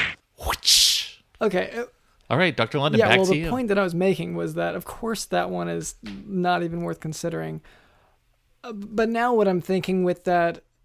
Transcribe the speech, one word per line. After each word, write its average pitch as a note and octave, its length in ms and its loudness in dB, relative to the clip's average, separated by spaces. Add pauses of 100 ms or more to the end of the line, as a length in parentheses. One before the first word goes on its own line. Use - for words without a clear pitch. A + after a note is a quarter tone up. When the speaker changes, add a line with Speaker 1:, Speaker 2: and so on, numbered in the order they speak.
(380)
Speaker 1:
Whoosh. - 760 2 (260)
Speaker 2:
Okay, F#3 340 0
uh, A#3 100 -8 (440)
Speaker 1:
All A#2+ 80 2
right, E3 180 2
Doctor A#2 240 0
London, D#3 200 2
Speaker 2:
yeah, G#3+ 100 6
Speaker 1:
back A#2 80 6
Speaker 2:
well, F#3+ 80 4
Speaker 1:
to F#3 60 4
Speaker 2:
the - 80 2
Speaker 1:
you. E3 100 -2
Speaker 2:
point B3 200 -2
that G3+ 100 2
I G3 40 2
was E3+ 120 -2
making F3 400 0
was E3+ 180 -4
that, E3+ 220 -2
of F3 100 -8
course, - 400 -6
that F3+ 240 -2
one F3+ 180 -4
is E3+ 360 -6
not F#3 580 -2
even E3+ 220 -4
worth E3+ 180 -6
considering. D#3+ 600 -6 (1000)
Uh, B3 80 -12
but A3 380 -2
now A#3 240 2
what G#3 140 6
I'm F#3 120 2
thinking F#3 460 0
with F3+ 200 0
that E3+ 360 2 (240)